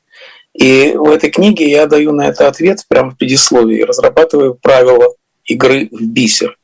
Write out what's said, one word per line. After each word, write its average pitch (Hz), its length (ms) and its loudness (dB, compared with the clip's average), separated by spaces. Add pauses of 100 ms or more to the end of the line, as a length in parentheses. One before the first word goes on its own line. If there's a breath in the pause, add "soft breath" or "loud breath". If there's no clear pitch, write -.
(540 loud breath)
И 131 400 2
в 151 160 0
этой 151 200 0
книге 180 400 0
я 147 160 2
даю 151 260 0
на 143 160 -2
это - 180 0
ответ 165 400 -2
прямо 131 260 -2
в - 40 -20
предисловии, 120 640 0
разрабатываю 143 720 0
правила 127 640 2 (320)
игры 131 440 -2
в 113 120 -14
бисер, 113 600 -4